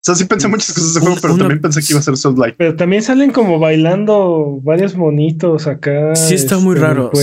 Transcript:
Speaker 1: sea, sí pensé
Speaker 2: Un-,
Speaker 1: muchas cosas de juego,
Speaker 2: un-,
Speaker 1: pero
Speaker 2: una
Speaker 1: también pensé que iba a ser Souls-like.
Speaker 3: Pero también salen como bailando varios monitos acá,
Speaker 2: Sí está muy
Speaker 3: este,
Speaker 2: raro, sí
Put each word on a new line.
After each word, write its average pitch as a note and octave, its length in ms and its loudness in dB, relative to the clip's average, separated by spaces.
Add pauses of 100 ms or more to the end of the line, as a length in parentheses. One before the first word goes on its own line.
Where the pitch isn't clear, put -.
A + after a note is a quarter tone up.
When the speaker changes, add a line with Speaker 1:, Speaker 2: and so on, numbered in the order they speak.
Speaker 1:
sea, F3+ 160 -2
sí F#3 80 0
pensé F#3 220 -2
Speaker 2:
Un-, G3 60 0
Speaker 1:
muchas G#3+ 220 -4
cosas E3 200 -2
de E3+ 60 0
juego, F3 140 2
Speaker 2:
un-, E3 60 -6
Speaker 1:
pero E3 140 0
Speaker 2:
una F#3 100 2
Speaker 1:
también D3+ 160 0
pensé D#3 220 -2
que D3 100 -4
iba D3 80 2
a - 20 -4
ser C#3 140 -2
Souls-like. B2+ 420 0
Speaker 3:
Pero D#3+ 160 0
también F3+ 280 0
salen C4 280 2
como G3 300 2
bailando D#3+ 1000 0
varios F3 340 0
monitos D#3 720 0
acá, D3 480 -2
Speaker 2:
Sí D#3+ 180 0
está F#3 240 0
muy F#3 160 2
Speaker 3:
este, E3 140 2
Speaker 2:
raro, C3 240 0
sí C#3+ 100 2